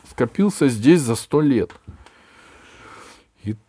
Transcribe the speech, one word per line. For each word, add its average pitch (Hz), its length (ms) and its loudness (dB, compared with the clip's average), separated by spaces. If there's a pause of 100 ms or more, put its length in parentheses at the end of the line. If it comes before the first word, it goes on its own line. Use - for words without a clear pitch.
скопился 156 580 -2
здесь 131 340 4
за 117 120 -2
сто 147 280 -2
лет". 131 300 0 (1700)
И 104 100 -8 (160)